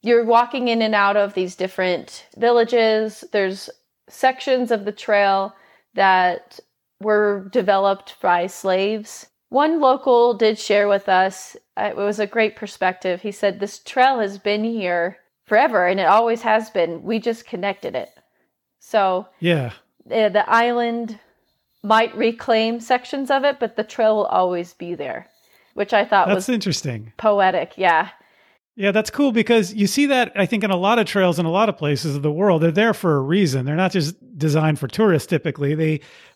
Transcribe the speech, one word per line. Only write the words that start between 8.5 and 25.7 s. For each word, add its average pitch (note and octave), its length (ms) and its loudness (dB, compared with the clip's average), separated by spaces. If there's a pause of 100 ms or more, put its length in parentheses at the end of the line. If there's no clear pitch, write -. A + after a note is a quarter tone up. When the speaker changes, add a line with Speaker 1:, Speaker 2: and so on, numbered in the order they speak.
Speaker 1:
One D4+ 320 0
local B3+ 540 2
did G#3+ 240 0
share G#3 280 0
with G3+ 220 0
us, F#3+ 460 0 (220)
uh, G3+ 120 -4
it - 60 -10
was G3+ 240 -4
a G#3 80 -2
great A3 280 -2
perspective. F#3 680 -4
He G#3 100 -8
said, G3+ 280 -4
"This G3+ 200 -8
trail C4 400 0
has G3+ 180 -4
been G#3 260 -2
here F#3 540 -4 (280)
forever, G#3+ 420 2
and F#3 120 0
it F3 80 2
always A#3 360 2
has A3 260 0
been. E3 340 -2
We G#3+ 160 -4
just A3+ 280 -6
connected G3 480 -8
it." A#2+ 140 -8 (720)
So F#3+ 480 -2 (120)
Speaker 2:
Yeah. D#3 320 -2 (340)
Speaker 1:
the, A3 260 0
the G3+ 180 0
island A#3 680 0 (640)
might A3 320 0
reclaim A3+ 640 0
sections B3+ 520 -4
of C4+ 120 2
it, C#4 160 0
but A3+ 160 -4
the G#3+ 80 -4
trail A3 340 0
will G#3 80 0
always F3+ 480 -2
be F3 220 -10
there, D3 320 -10 (460)